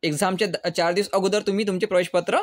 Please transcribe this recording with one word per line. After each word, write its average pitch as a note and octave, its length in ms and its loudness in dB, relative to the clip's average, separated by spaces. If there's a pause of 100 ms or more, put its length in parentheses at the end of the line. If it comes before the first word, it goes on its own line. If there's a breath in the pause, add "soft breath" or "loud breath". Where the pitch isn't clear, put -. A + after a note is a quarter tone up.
एक्झामचे F#3 420 0
द-, E3+ 100 -4 (220)
चार E3+ 160 2
दिवस G3 200 0
अगोदर G3 280 2
तुम्ही G3+ 260 -2
तुमचे F#3 180 -2
प्रवेशपत्र F3+ 580 2